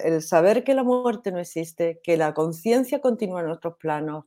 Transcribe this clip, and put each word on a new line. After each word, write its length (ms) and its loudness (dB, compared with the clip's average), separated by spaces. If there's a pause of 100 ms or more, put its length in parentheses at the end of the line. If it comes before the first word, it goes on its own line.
el 180 2
saber 420 4
que 100 4
la 100 2
muerte 480 0
no 60 -4
existe, 640 -4
que 140 2
la 180 2
conciencia 680 0
continúa 400 -2
en 100 -4
otros 280 -8
planos, 480 -6